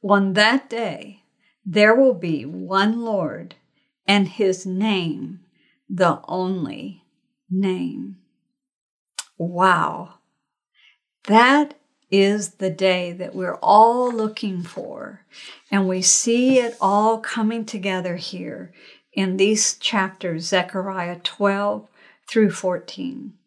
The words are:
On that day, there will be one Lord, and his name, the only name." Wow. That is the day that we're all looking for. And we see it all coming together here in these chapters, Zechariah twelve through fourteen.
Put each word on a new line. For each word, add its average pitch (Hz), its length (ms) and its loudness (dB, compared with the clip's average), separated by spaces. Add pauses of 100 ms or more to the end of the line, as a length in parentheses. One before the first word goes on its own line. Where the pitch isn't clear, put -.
On 196 260 2
that 220 360 2
day, 208 540 -8 (420)
there 208 300 6
will 262 180 6
be 165 320 -4
one 190 560 0
Lord, 190 540 -6 (500)
and 196 220 2
his 185 360 -2
name, 185 760 -4 (500)
the 175 380 2
only 185 760 -6 (460)
name." 185 680 -4 (1200)
Wow. 175 800 -2 (1040)
That 262 500 4 (380)
is 196 460 2
the 190 120 -2
day 180 440 0
that 180 200 -12
we're 185 300 -6
all 233 480 6
looking 214 500 -4
for. - 640 -14 (460)
And 196 160 2
we 185 160 -2
see 247 560 4
it 233 200 -4
all 214 380 2
coming 220 480 -4
together 185 520 -6
here 180 560 -12 (380)
in 190 260 -2
these 214 360 2
chapters, 190 720 -4
Zechariah 185 800 -4
twelve 202 640 -2 (420)
through 214 220 4
fourteen. 180 840 -8 (140)